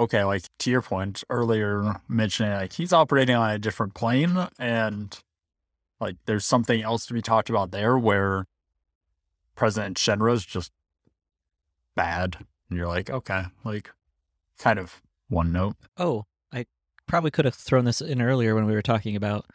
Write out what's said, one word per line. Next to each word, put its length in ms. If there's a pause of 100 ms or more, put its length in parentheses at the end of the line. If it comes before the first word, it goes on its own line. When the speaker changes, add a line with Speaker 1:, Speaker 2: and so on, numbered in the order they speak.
Speaker 1:
okay," 200
like, 200 (160)
to 120
your 100
point 480
earlier 760
mentioning, 460
like, 200
he's 200
operating 420
on 140
a 100
different 340
plane, 540 (100)
and, 600 (800)
like, 160 (120)
there's 180
something 360
else 260
to 60
be 80
talked 280
about 220
there 260
where 480 (1080)
President 420
Shinra's 480
just 260 (1200)
bad. 440 (320)
And 80
you're 100
like, 220
"Okay," 360 (180)
like, 280 (680)
kind 220
of 220 (280)
one 220
note. 240 (220)
Speaker 2:
Oh, 280 (260)
I 140 (420)
probably 220
could 160
have 100
thrown 300
this 160
in 200
earlier 340
when 100
we 80
were 80
talking 340
about 400